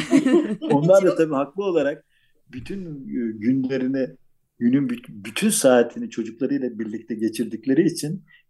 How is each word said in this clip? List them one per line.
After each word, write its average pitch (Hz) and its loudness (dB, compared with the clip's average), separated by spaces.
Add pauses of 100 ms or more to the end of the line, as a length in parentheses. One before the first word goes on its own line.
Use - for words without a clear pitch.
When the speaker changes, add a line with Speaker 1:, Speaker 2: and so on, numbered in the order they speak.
(600)
Speaker 1:
<laughs> 311 -4
Speaker 2:
Onlar 170 6
da 170 4
tabii 156 2
haklı 143 -4
olarak 156 0 (480)
bütün, 175 -12
e, 135 -8
günlerini, 131 0 (520)
günün 127 2
büt-, 120 -8
bütün 110 -2
saatini 120 2
çocuklarıyla 123 -4
birlikte 110 -8
geçirdikleri 110 0
için, 156 -4 (260)